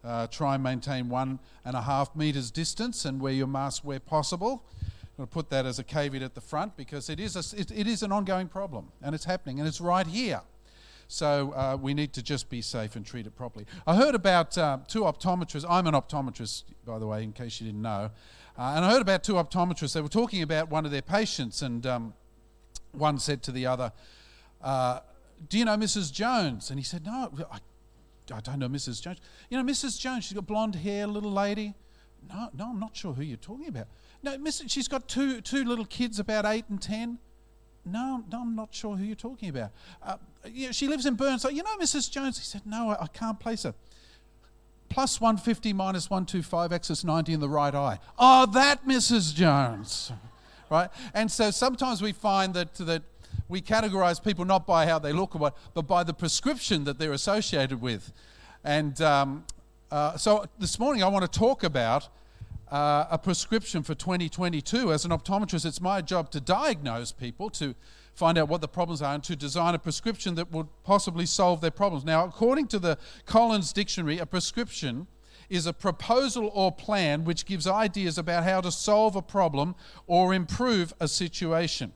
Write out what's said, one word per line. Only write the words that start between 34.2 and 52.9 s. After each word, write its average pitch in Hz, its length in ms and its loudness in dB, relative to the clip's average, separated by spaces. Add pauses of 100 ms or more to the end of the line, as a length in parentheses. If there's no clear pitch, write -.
"No, 277 140 -4
Missus, 294 340 -6
she's 269 160 -2
got 262 180 -4
two, 262 340 -2
two 269 220 -2
little 233 220 -2
kids 220 340 -4
about 214 280 0
eight 220 220 0
and 196 140 -6
ten." 233 360 -6 (680)
"No, 233 440 -6
no, 226 120 -8
I'm 233 160 -4
not 220 180 -10
sure 208 220 -6
who 190 80 -4
you're 214 100 -6
talking 233 340 -10
about." 120 220 -6 (320)
Uh, 190 140 -8 (280)
"You 254 220 -8
know, 247 60 -6
she 277 160 -2
lives 277 180 0
in 262 80 2
Burnside. 269 400 0
You 311 80 -4
know 427 140 -6
Missus 294 320 -2
Jones?" 269 280 -6
He - 80 -10
said, - 200 -12
"No, 220 260 -4
I, 202 140 -2
I - 20 -8
can't 226 320 -6
place 226 240 -6
her." 120 120 -6 (1120)
Plus - 320 0
one 226 160 6
fifty, 220 360 0
minus 190 380 -2
one 185 160 0
two 180 160 -2
five, 170 300 0
axis - 320 -2
ninety 165 280 2
in 156 60 2
the 147 100 0
right 143 280 2
eye. 139 240 0 (180)
"Oh, 262 280 12
that 269 420 6
Missus 226 440 4
Jones." 139 800 4 (580)
Right? 170 220 2 (240)
And 214 160 2
so 208 220 2
sometimes 247 500 0
we 214 80 -2
find 190 440 2
that, 175 200 -2
that 165 300 -2 (420)